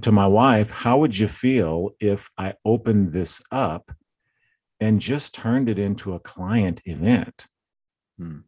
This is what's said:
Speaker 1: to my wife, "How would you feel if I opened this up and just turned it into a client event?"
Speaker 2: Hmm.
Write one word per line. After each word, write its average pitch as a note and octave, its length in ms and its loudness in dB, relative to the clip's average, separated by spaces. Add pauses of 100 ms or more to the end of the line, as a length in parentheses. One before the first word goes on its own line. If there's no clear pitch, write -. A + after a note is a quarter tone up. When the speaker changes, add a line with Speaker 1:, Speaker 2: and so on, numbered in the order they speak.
Speaker 1:
to A2 80 2
my G2+ 160 6
wife, G#2+ 440 4
"How B2 280 0
would B2+ 180 2
you G#2+ 100 2
feel G2 640 -2 (100)
if G2+ 380 -2
I F#2+ 160 -6 (100)
opened G#2+ 500 2
this F2 280 -2 (100)
up F#2+ 400 -4 (880)
and A2 220 2
just C#3 320 -4
turned B2 360 0
it G2 100 -2
into G2+ 340 -4
a F2 60 -8
client F#2 680 -4
event?" F2 640 -2 (680)
Speaker 2:
Hmm. E2 300 -12